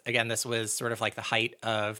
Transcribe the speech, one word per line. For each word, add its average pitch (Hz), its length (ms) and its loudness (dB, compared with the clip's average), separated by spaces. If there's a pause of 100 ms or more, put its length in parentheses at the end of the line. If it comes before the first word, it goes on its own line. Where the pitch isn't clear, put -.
again, 117 240 4
this 113 160 0
was 113 260 0
sort 117 220 -2
of, 113 80 -4
like, 110 140 0
the 113 60 -8
height 113 420 0
of 107 360 -2